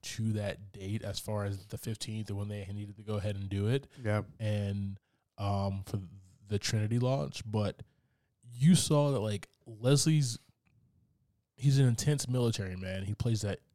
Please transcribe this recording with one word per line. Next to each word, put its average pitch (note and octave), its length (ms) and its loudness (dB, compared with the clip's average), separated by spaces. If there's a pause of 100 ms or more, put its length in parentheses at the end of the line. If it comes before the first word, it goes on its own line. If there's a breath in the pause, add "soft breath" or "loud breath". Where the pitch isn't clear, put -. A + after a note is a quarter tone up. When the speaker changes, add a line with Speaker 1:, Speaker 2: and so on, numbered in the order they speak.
Speaker 1:
to A2 300 -2
that G2+ 380 -4
date G2+ 300 -6
as G2 160 -6
far G#2 280 -4
as G2 200 -6
the - 140 -10
fifteenth A2 500 -6
and G2+ 80 -4
when G2+ 100 -4
they G#2 240 -8
needed G2+ 260 -8
to A2 40 -18
go G#2+ 140 -4
ahead G2+ 200 -2
and G2 140 -6
do G2+ 200 0
it. C#3 180 0 (180)
Speaker 2:
Yeah. G#2 160 2 (180)
Speaker 1:
And, G2+ 600 -2 (400)
um, G2 480 -2
for G2+ 120 -4 (480)
the G#2 120 -2
Trinity A2 400 0
launch, B2+ 440 -2
but G#2+ 380 -2 (720)
you C#3+ 220 8
saw D3 380 4
that, A#2+ 60 0
like, G#2 280 -2 (180)
Leslie's, C3 720 4 (1160)
he's C3+ 240 4
an C3+ 80 6
intense C3+ 420 2
military A2+ 460 0
man. F#2+ 280 -6
He G2+ 120 -4
plays A2+ 260 0
that G2+ 200 -2 (120)